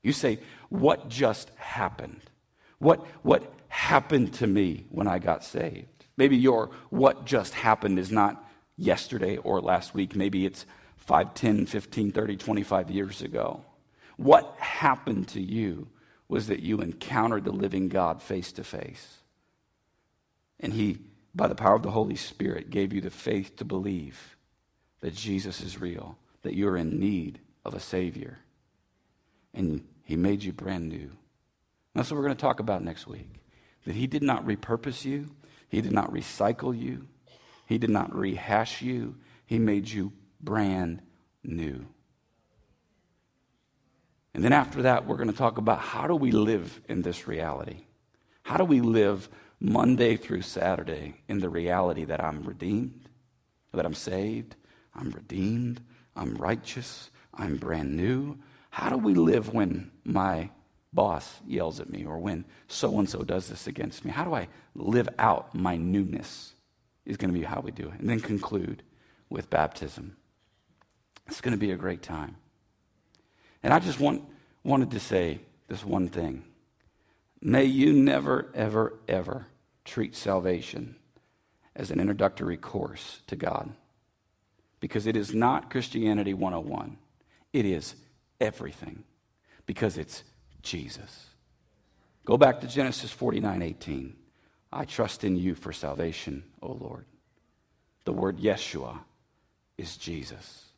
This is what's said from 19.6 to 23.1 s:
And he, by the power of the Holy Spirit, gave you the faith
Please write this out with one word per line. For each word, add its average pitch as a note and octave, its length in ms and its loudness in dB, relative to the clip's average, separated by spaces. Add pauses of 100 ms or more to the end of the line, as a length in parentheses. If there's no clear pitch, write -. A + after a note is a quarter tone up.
And - 120 -4
he, G#2 260 0 (360)
by F3+ 120 2
the - 80 0
power G2+ 200 6
of A2 80 0
the G2+ 80 -4
Holy G#2+ 240 0
Spirit, - 540 -6
gave G2 240 0
you G2 80 -2
the F#2 80 -8
faith G2+ 480 -4